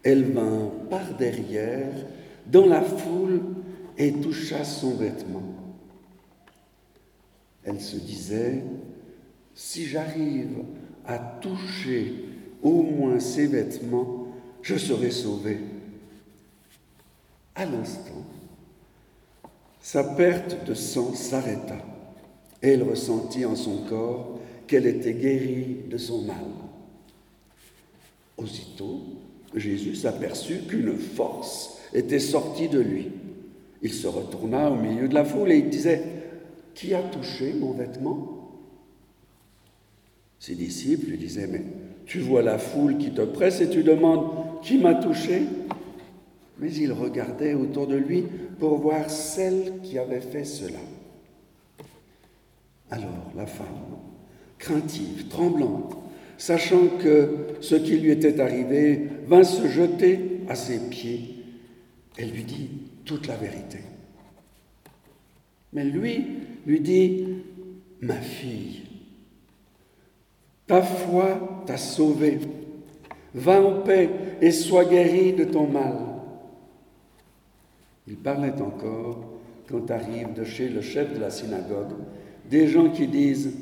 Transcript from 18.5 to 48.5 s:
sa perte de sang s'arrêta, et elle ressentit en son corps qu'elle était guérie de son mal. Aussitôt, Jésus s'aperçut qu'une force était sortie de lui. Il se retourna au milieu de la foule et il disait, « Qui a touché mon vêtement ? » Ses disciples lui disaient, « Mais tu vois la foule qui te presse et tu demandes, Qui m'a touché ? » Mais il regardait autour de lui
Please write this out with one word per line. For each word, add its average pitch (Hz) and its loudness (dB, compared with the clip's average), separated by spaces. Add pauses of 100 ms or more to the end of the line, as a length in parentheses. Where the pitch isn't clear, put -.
sa - 0
perte - 0
de 113 -4
sang 123 -4
s'arrêta, 120 -6 (840)
et 135 6
elle 131 6
ressentit 113 -2
en 107 0
son 101 -4
corps 117 -6 (260)
qu'elle 127 4
était 117 0
guérie 127 -2
de 120 -8
son 113 -6
mal. 104 -8 (2000)
Aussitôt, - -10 (520)
Jésus 104 -2
s'aperçut - -4
qu'une - 0
force - -6 (160)
était 131 0
sortie 156 -2
de 143 4
lui. 98 0 (760)
Il 107 -4
se - -8
retourna 123 -2
au 131 2
milieu 113 0
de 139 0
la 147 6
foule 185 2
et 156 8
il 139 4
disait, « 151 2 (720)
Qui 180 -4
a 254 0
touché 131 -6
mon 131 -2
vêtement ? » - -6 (1900)
Ses - -12
disciples 90 -2
lui 87 -6
disaient, « 92 -8
Mais 87 -6 (420)
tu - -8
vois 127 4
la 110 2
foule 143 0
qui 139 -2
te - -2
presse - 0
et 170 2
tu 165 2
demandes, 160 4
Qui - 4
m'a 170 8
touché ? » 170 2 (1120)
Mais 160 -4
il 151 0
regardait 123 -2
autour 139 0
de 135 0
lui 165 2 (340)